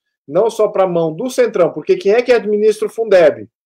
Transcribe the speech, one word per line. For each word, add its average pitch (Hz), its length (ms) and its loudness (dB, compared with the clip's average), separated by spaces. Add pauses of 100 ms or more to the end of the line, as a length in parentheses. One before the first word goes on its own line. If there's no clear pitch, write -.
(300)
não 208 200 0
só 214 180 -2
pra 196 180 0
mão 170 240 -2
do 214 200 -8
centrão, 214 420 0
porque 185 240 -2
quem 196 160 0
é 240 80 2
que 247 100 -2
administra 214 560 0
o 196 40 -6
Fundeb? 180 580 2 (180)